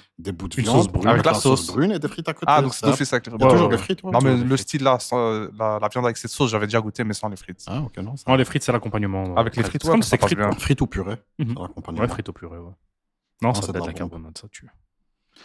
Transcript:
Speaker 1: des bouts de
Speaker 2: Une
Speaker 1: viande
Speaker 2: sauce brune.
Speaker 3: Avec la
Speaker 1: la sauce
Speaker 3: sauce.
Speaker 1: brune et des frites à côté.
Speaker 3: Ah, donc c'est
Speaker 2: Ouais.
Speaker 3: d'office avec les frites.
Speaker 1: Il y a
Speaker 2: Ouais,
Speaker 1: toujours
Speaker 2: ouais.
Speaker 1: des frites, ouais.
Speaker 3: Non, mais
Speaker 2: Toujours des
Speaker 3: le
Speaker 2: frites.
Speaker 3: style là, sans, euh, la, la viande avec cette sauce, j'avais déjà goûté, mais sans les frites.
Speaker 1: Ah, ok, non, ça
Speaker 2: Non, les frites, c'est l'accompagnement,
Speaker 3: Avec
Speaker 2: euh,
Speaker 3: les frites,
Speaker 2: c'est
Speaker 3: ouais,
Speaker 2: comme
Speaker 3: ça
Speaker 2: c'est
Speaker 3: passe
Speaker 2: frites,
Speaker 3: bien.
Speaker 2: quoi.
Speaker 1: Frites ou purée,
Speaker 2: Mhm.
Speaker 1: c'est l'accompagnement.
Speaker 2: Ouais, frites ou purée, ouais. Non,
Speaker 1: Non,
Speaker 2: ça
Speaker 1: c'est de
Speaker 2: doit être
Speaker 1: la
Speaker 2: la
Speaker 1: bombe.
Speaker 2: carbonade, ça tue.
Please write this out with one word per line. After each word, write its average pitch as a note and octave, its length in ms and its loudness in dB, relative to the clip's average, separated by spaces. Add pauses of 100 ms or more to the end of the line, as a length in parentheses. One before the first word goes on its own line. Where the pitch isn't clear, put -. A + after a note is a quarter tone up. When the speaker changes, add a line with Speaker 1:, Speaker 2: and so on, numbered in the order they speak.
(200)
Speaker 1:
des F2+ 120 -8
bouts F2+ 160 -8
de - 100 -10
Speaker 2:
Une A#2+ 80 0
Speaker 1:
viande A2+ 120 2
Speaker 2:
sauce - 120 6
brune. G2 180 0
Speaker 3:
Avec A#2 180 6
la D#3+ 60 6
Speaker 1:
la - 80 2
sauce C3 260 4
Speaker 3:
sauce. - 100 -8
Speaker 1:
brune F3+ 160 2
et F#3+ 60 -2
des D3 100 -4
frites E3 220 -8
à D#3 60 -4
côté. - 120 -10
Speaker 3:
Ah, D3 140 6
donc C3 140 0
c'est - 100 -4
Speaker 2:
Ouais. - 60 6
Speaker 3:
d'office C#3 220 0
avec A#2+ 120 -2
les A#2 60 -12
frites. A2+ 100 -6
Speaker 1:
Il - 20 6
y - 20 8
a - 20 8
Speaker 2:
Ouais, C3 60 8
Speaker 1:
toujours G#2+ 180 6
Speaker 2:
ouais. A#2 60 4
Speaker 1:
des F#2+ 40 -6
frites, - 220 -4
ouais. - 80 -8
Speaker 3:
Non, A#2+ 80 6
mais C3+ 100 6
Speaker 2:
Toujours B2+ 140 4
des - 0 -
Speaker 3:
le B2+ 140 2
Speaker 2:
frites. - 120 -10
Speaker 3:
style C#3 140 -2
là, C3 160 4
sans, - 180 -4
euh, A2+ 300 0 (100)
la, G#2+ 240 -2
la G#2+ 60 2
viande B2 180 -2
avec A#2 120 0
cette - 120 -10
sauce, B2+ 220 0
j'avais G#2 160 0
déjà A2+ 120 0
goûté, G#2+ 240 -4
mais G#2+ 120 -2
sans - 120 -6
les G2+ 80 -10
frites. - 300 -16
Speaker 1:
Ah, C3 160 -6
ok, - 160 -10
non, G#2+ 180 -10
ça - 120 -16
Speaker 2:
Non, C3 80 4
les C3 100 4
frites, - 160 -4
c'est - 100 0
l'accompagnement, G2 640 -2
Speaker 3:
Avec A2+ 200 0
Speaker 2:
euh, A#2+ 40 2
Speaker 3:
les G2+ 60 -2
frites, C#3+ 140 -6
Speaker 2:
c'est D3+ 60 -4
Speaker 3:
ouais, E3 80 4
Speaker 2:
comme A#2+ 80 4
Speaker 3:
ça - 80 -4
Speaker 2:
c'est - 60 4
Speaker 3:
passe G#2 100 4
Speaker 2:
frites, G2 100 0
Speaker 3:
bien. G#2 120 0
Speaker 2:
quoi. G2 100 -2
Speaker 1:
Frites - 220 0
ou C3 60 2
purée, G2+ 300 -6 (220)
Speaker 2:
Mhm. A#2+ 160 -2
Speaker 1:
c'est F#2 80 -10
l'accompagnement. F2 400 -8
Speaker 2:
Ouais, A#2+ 60 0
frites - 200 -8
ou D#2+ 40 -12
purée, E2 260 -16
ouais. E2+ 40 -16 (760)
Non, A2+ 80 0
Speaker 1:
Non, B2 60 2
Speaker 2:
ça G2+ 80 -2
Speaker 1:
c'est - 60 -6
de - 100 -6
Speaker 2:
doit - 0 -
être E2+ 80 -6
Speaker 1:
la D#2+ 60 -8
Speaker 2:
la - 120 -12
Speaker 1:
bombe. F2 60 -10
Speaker 2:
carbonade, D#2+ 260 -16
ça A2 100 -18
tue. - 220 -20 (760)